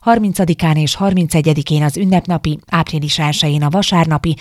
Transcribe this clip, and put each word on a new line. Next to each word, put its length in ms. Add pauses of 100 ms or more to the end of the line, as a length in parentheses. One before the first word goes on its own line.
harmincadikán 720
és 200
harmincegyedikén 880
az 140
ünnepnapi, 680
április 540
elsején 440
a 60
vasárnapi, 720